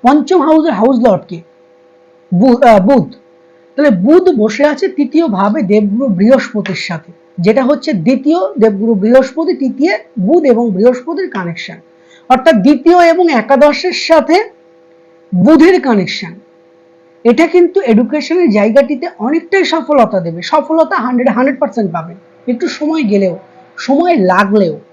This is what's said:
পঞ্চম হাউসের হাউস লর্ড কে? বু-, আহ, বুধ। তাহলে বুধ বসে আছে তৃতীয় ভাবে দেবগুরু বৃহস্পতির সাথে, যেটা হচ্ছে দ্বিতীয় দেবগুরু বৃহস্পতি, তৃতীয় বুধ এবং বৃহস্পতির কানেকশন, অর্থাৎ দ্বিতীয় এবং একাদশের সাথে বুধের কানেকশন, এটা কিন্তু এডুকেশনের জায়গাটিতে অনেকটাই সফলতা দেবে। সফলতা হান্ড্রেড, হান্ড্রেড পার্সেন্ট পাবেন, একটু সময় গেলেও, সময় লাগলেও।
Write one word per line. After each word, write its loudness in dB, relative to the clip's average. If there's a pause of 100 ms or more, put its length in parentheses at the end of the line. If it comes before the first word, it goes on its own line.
পঞ্চম 2
হাউসের 2
হাউস 0
লর্ড 0
কে? -14 (920)
বু-, 2
আহ, 6
বুধ। 0 (640)
তাহলে 2
বুধ 2
বসে -2
আছে -2
তৃতীয় -2
ভাবে -2
দেবগুরু 0
বৃহস্পতির 0
সাথে, -12 (260)
যেটা 0
হচ্ছে -2
দ্বিতীয় 0 (220)
দেবগুরু 0
বৃহস্পতি, 0
তৃতীয় -4 (200)
বুধ 0
এবং 0
বৃহস্পতির -2
কানেকশন, -10 (520)
অর্থাৎ 2
দ্বিতীয় 2
এবং 2
একাদশের 0
সাথে 0 (800)
বুধের 4
কানেকশন, -4 (880)
এটা 2
কিন্তু 2
এডুকেশনের 0
জায়গাটিতে 0 (120)
অনেকটাই -2
সফলতা 0
দেবে। -8
সফলতা -2
হান্ড্রেড, -2
হান্ড্রেড -2
পার্সেন্ট -4
পাবেন, -10 (300)
একটু -4
সময় -4
গেলেও, -2 (400)
সময় 0
লাগলেও। 0 (140)